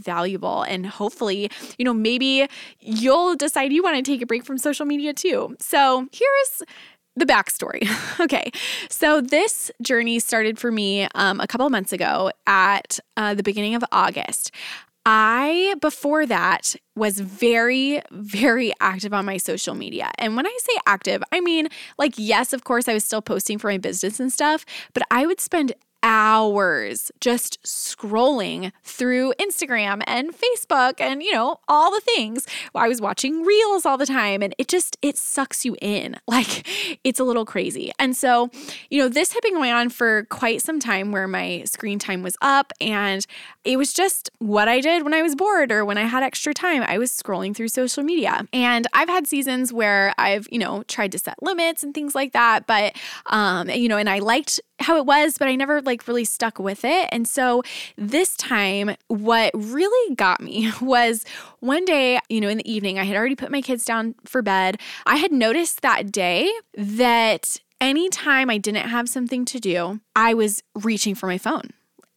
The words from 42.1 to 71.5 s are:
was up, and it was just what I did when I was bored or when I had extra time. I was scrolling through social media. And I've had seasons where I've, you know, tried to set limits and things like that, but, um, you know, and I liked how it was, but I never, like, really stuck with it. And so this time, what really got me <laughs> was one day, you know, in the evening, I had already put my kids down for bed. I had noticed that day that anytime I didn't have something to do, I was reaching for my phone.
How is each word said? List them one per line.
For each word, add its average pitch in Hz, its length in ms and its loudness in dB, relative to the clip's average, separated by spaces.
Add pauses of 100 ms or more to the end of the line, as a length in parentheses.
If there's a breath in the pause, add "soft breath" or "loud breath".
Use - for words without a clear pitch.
was 185 200 -6
up, 185 380 2
and 202 460 -2 (380 loud breath)
it 254 120 2
was 277 160 0
just - 460 0
what 208 300 2
I 254 120 4
did 320 220 2
when 294 120 0
I 320 80 2
was 320 120 2
bored 330 380 2
or 208 120 2
when 202 140 -2
I 214 40 0
had 240 200 0
extra 277 320 -2
time. 320 320 0
I 180 120 0
was 254 120 0
scrolling 190 460 -4
through 226 120 -4
social 254 360 -2
media. 302 480 0
And 240 400 2
I've 320 160 2
had 349 180 0
seasons 254 460 -2
where 202 440 2
I've, 202 360 0
you 240 60 -2
know, 202 260 -4
tried 202 280 -4
to 202 60 -6
set - 240 -8
limits 330 400 -2
and 285 100 -8
things 294 220 -6
like 269 200 -2
that, 233 320 4
but, 208 280 2 (320 loud breath)
um, 185 440 0
you 240 180 0
know, 214 80 2
and 208 120 0
I 196 120 0
liked 233 400 0 (200)
how 320 160 2
it 269 100 2
was, 294 320 4
but 269 100 0
I 254 80 0
never, 277 260 0
like, 247 240 -2
really 240 180 0
stuck - 340 -4
with 196 260 -4
it. 330 260 2
And 233 160 -2
so 247 360 2 (340 loud breath)
this 262 400 0
time, 202 580 0 (140)
what 220 460 2
really 320 600 0
got 190 260 2
me 220 360 -2
<laughs> - 40 -12
was 240 440 2 (360 loud breath)
one 285 240 0
day, 269 340 2 (100)
you 220 120 0
know, 202 80 0
in 214 100 -2
the - 120 -8
evening, 196 280 -2
I 190 60 0
had 196 120 -2
already 247 200 0
put - 140 -10
my 277 100 -2
kids 254 240 -4
down 226 300 -2 (100)
for 254 180 -2
bed. 190 380 2 (260 loud breath)
I 247 100 4
had 330 160 0
noticed 262 500 2
that 214 300 2
day 190 380 0 (240)
that 220 840 2 (220)
anytime 269 680 0
I 214 80 0
didn't 208 300 -4
have 240 200 -2
something 247 380 -4
to 247 140 -6
do, 180 400 -2 (140)
I 226 200 4
was 214 280 0 (120)
reaching 208 400 -2
for 190 120 -6
my 180 120 -2
phone. - 320 -4 (460)